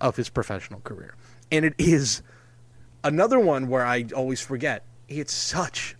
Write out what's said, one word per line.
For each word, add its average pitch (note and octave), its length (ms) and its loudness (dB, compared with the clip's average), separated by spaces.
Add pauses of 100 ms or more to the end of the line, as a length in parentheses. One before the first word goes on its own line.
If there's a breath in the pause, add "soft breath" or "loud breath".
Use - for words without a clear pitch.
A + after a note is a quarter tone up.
of B2 160 0
his A#2+ 140 -4
professional G2+ 500 -6
career. - 360 -14 (360 soft breath)
And D#3 140 4
it D3+ 100 2
is D#3 460 4 (800 soft breath)
another F#3+ 340 4
one C#3+ 300 4
where B2+ 160 2
I B2 220 0 (100)
always C3 240 -2
forget. B2+ 440 -4 (220)
It's C#3+ 280 -8
such - 640 -4